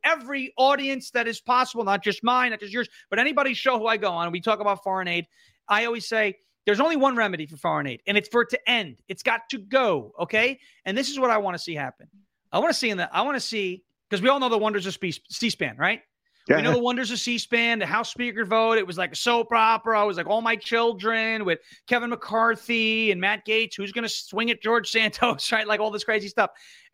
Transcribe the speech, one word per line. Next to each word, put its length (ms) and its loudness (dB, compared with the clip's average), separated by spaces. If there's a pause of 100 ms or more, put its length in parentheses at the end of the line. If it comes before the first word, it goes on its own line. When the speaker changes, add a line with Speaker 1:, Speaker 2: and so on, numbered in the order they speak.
Speaker 1:
every 540 -2
audience 540 2
that 140 0
is 140 -6
possible, 460 0
not 180 0
just 180 -2
mine, 300 2
not 80 -6
just 140 -12
yours, 160 -2 (200)
but 80 -2
anybody's 400 2
show 220 2
who 80 0
I 80 2
go 160 0
on, 140 -2
and 80 -4
we 80 -4
talk 180 0
about 240 0
foreign 240 -2
aid. 180 -2 (440)
I 160 2
always 200 -4
say, 300 0 (300)
"There's 160 4
only 160 4
one 180 4
remedy 300 0
for 100 -16
foreign 320 -2
aid, 200 -10
and 100 4
it's 100 0
for 140 2
it 80 0
to 200 -4
end. 380 0
It's 160 -12
got 280 -2
to 60 -8
go, 640 0
okay?" 400 0 (240)
And 140 -2
this 120 -2
is 80 -8
what 120 2
I 80 4
wanna 220 -2
see 160 -8
happen. 320 -10 (440)
I 80 2
wanna 140 2
see 160 -2
in 80 -4
the, 180 -2
I 60 2
wanna 180 -2
see, 440 -6 (260)
'cause 120 -2
we 60 2
all 140 4
know 80 0
the 80 2
wonders 280 0
of 80 -6
spe-, 360 -6
C 200 -4
span, 280 -4
right? 240 0 (460)
Speaker 2:
Yeah. 80 6
Speaker 1:
We 80 2
know 80 2
the 80 4
wonders 320 -2
of 80 -6
C 180 -4
span, 400 0
the 80 -2
House 240 -2
Speaker 340 -4
vote. 360 2
It 80 -4
was 100 -10
like 140 -4
a 40 -12
soap 380 0
opera. 480 4
I 20 4
was 140 0
like, 100 -4
"Oh, 140 2
my 140 2
children," 880 0
with 140 0 (260)
Kevin 240 0
McCarthy 1040 0
and 100 -2
Matt 240 -2
Gaetz, 300 0
who's 160 -8
gonna 180 -4
swing 400 -4
at 100 0
George 300 0
Santos, 600 0
<laughs> 0 -
right? 160 0
Like, 120 0
all 120 -2
this 120 -6
crazy 240 -2
stuff. 220 2 (440)